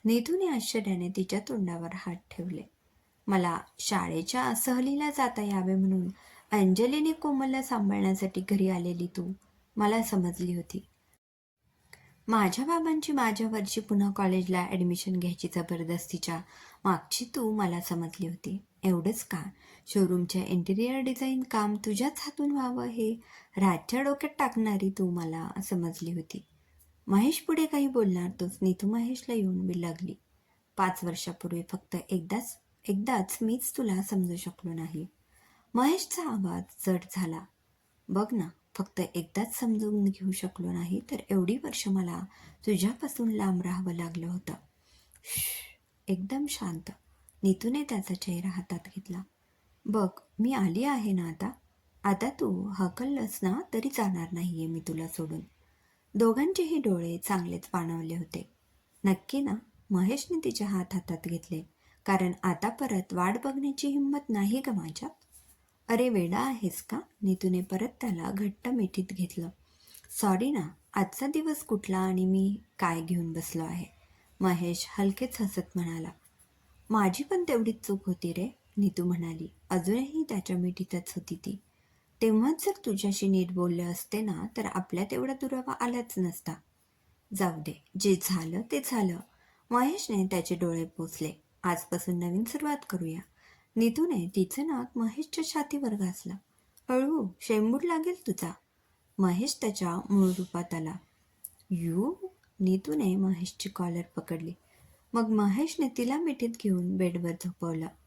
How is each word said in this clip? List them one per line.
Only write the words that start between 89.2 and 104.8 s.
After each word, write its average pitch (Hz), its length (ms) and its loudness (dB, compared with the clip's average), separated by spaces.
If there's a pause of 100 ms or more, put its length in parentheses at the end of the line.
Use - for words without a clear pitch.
महेशने 240 560 2
त्याचे 185 280 0
डोळे 165 300 0 (120)
पुसले. 165 360 -6 (320)
"आजपासून 175 540 -2
नवीन 175 260 0
सुरुवात 294 460 -4
करूया." 170 300 -4 (560)
नीतूने 226 500 2 (100)
तिचे 190 260 2
नाक 262 360 -2
महेशच्या 233 460 -2
छातीवर 285 500 -2
घासलं. 185 400 -4 (540)
"हळू, 262 380 2 (140)
शेंबूड 226 440 2
लागेल 339 420 0
तुझा." 175 260 -4 (680)
महेश 190 420 2
त्याच्या 202 340 -2 (160)
मूळ 196 180 8
रूपात 180 460 -2
आला. 160 200 -4 (760)
"यू?" 175 420 0 (480)
नीतूने 190 560 2
महेशची 185 520 0
कॉलर 175 340 -4 (140)
पकडली. 165 360 -6 (600)